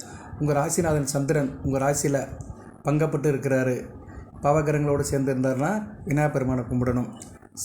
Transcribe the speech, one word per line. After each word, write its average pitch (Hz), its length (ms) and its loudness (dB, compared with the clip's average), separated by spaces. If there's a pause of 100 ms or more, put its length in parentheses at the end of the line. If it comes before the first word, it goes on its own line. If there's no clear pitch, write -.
(420)
உங்க 147 180 2
ராசிநாதன் 156 560 2
சந்திரன் 139 340 2 (160)
உங்க 135 200 2
ராசியில 143 340 2 (680)
பங்கப்பட்டு 151 460 2
இருக்கிறாரு, 131 420 2 (680)
பாவகிரகங்களோடு 147 680 2
சேர்ந்து 135 240 2
இருந்தாருன்னா 131 360 2 (380)
விநாயகர் 147 260 2
பெருமானை 127 340 0
கும்பிடணும். 123 400 0 (560)